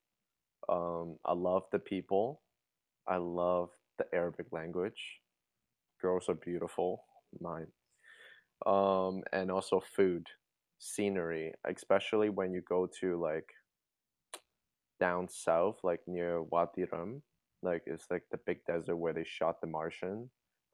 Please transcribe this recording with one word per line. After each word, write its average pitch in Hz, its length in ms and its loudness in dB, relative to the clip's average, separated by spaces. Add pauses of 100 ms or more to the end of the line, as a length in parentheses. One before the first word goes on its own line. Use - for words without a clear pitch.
(680)
Um, 85 560 -2
I 85 80 2
love 90 380 2
the 101 80 2
people. 101 640 -2 (640)
I 92 100 0
love 87 540 0 (260)
the - 180 -2
Arabic 87 360 -2
language. 87 720 -6 (800)
Girls 92 280 2
are 87 60 2
beautiful, 87 680 -4 (360)
mine. 85 300 -8 (920)
Um, 95 580 4 (100)
and 92 180 0
also 95 300 2
food, 90 460 2 (520)
scenery, 82 760 -2 (120)
especially 107 640 2
when 95 240 -2
you 90 80 -4
go - 260 0 (140)
to, 90 200 2
like, 80 320 -2 (1500)
down 90 300 2
south, 85 540 2
like, 87 240 0
near 87 340 -2
Wadi 85 440 0
Rum. 95 380 -6 (380)
Like, 87 260 -2
it's, - 240 -8
like, 90 200 -2
the 90 140 -6
big 90 200 -4
desert 85 320 -2
where 82 160 -2
they 80 100 -4
shot - 380 -2
The 85 60 -6
Martian 90 600 -6 (440)